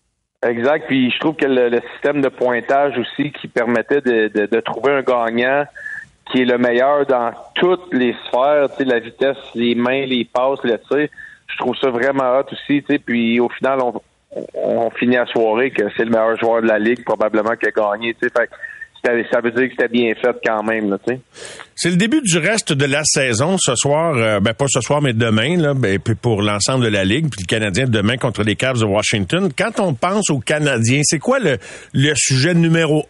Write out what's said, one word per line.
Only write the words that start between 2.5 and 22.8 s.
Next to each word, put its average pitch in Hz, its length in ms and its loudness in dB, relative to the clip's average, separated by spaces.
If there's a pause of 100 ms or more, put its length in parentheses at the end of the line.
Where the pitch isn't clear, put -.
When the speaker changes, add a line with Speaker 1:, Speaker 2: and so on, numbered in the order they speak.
Speaker 1:
aussi 135 340 -4
qui - 160 -14
permettait 120 540 0
de, 113 260 2
de, 104 160 0
de 110 160 0
trouver 113 320 -2
un 135 100 2
gagnant 123 640 0 (640)
qui 127 120 2
est 123 40 2
le 123 120 4
meilleur 127 480 2
dans 120 260 0 (220)
toutes 180 380 0
les 123 220 2 (140)
sphères, 139 480 2
tu - 20 -4
sais, 139 60 -2
la 127 140 2
vitesse, 131 380 -2 (180)
les 120 200 0
mains, 127 320 0
les 127 180 -2
passes, 131 400 -2
le 117 140 0
tir, 147 300 -2 (380)
je - 120 -12
trouve 123 220 -2
ça 139 100 0
vraiment 127 480 0
hot 139 140 0
aussi, 143 300 -2
tu 143 120 -2
sais, 143 40 0
puis 117 420 0
au 120 100 0
final, 135 320 -2
on, 117 180 -4 (540)
on 113 360 -2
finit 123 260 0
la 120 100 2
soirée 117 440 2
que 123 120 -2 (160)
c'est 123 80 0
le 117 40 -4
meilleur 113 280 2
joueur 113 240 2
de 113 40 2
la 110 120 4
Ligue, 117 260 0
probablement, 107 520 0
qui 113 100 -2
a 107 40 0
gagné, 110 440 -2
tu - 120 -4
sais, 120 100 -2
fait 117 100 2
que - 60 -18 (540)
c'était, 120 240 2
ça 120 120 0
veut 120 80 0
dire 120 140 0
que 123 80 -2
c'était 127 200 0
bien 117 220 2
fait 123 280 0
quand 110 200 -2
même, 110 260 -2
là, 98 80 0 (100)
tu 117 60 0
sais. 131 80 -6 (560)
Speaker 2:
C'est 170 140 -2
le 180 60 2
début 262 260 2
du 175 160 0
reste 196 340 -2
de 143 140 2